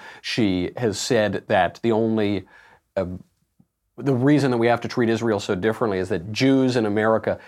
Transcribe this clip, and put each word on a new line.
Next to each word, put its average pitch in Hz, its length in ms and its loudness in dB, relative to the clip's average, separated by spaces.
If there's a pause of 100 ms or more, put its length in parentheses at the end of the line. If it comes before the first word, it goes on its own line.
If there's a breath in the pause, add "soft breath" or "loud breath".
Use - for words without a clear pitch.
(220 loud breath)
She 92 560 0
has 107 200 -2
said 107 500 0
that 92 340 0
the 117 100 2
only, 110 540 0 (500 soft breath)
uh, 95 100 -2 (920)
the 135 140 0
reason 135 380 2
that 123 60 0
we 117 100 2
have 117 140 2
to 113 60 -10
treat 113 220 0
Israel 110 300 0
so 101 160 -4
differently 107 420 -2
is 92 120 -4
that 98 220 -6
Jews 131 440 2
in 113 100 2
America 107 640 0